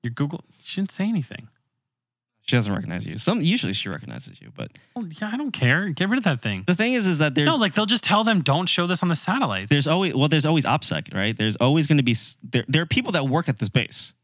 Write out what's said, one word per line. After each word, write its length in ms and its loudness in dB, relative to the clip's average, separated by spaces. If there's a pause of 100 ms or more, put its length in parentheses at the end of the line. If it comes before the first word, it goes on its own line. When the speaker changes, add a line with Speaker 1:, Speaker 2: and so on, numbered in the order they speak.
Speaker 1:
Your 100 -4
Google, 320 -4 (140)
she 220 -8
didn't 100 -2
say 180 -4
anything. 400 -4 (920)
Speaker 2:
She 140 0
doesn't 160 2
recognize 340 -4
you. 100 -10
Some, 260 0
usually 320 0
she 140 -6
recognizes 520 -12
you, 160 -20
but 160 -10 (240)
Speaker 1:
Well, 100 -8
yeah, 260 -10
I 40 -6
don't 160 -4
care. 380 0
Get 180 -2
rid 100 0
of 60 -4
that 160 0
thing. 260 -6
Speaker 2:
The 80 2
thing 200 0
is, 120 0
is 120 2
that 180 2
there's 100 2
Speaker 1:
No, 80 4
like, 200 2
they'll 120 2
just 160 0
tell 220 2
them, 160 4
"Don't 280 0
show 200 2
this 160 0
on 40 2
the 80 2
satellites." 540 -2
Speaker 2:
there's 160 4
always, 280 2
well, 140 4
there's 180 4
always 180 4
OPSEC, 500 -2
right? 220 0
There's 200 0
always 300 4
gonna 160 6
be 100 4
s-, 300 -4
there, 240 -2
there 160 2
are 40 -2
people 260 0
that 160 2
work 200 0
at 120 -2
this 80 -2
base 560 -2